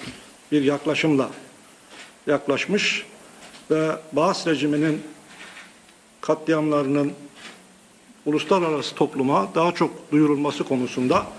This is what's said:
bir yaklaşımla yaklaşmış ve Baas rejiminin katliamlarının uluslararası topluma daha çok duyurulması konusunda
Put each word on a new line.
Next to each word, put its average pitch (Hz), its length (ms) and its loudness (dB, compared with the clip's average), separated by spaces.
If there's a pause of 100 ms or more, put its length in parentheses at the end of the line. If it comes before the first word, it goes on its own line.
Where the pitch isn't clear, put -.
(520)
bir 147 100 4
yaklaşımla 139 680 2 (960)
yaklaşmış 143 800 0 (640)
ve 156 260 0 (160)
Baas 175 340 2
rejiminin 151 560 0 (1160)
katliamlarının 151 920 0 (1120)
uluslararası 156 680 0
topluma 147 600 2
daha 170 180 2
çok - 400 -2
duyurulması 147 520 2
konusunda 127 600 0 (120)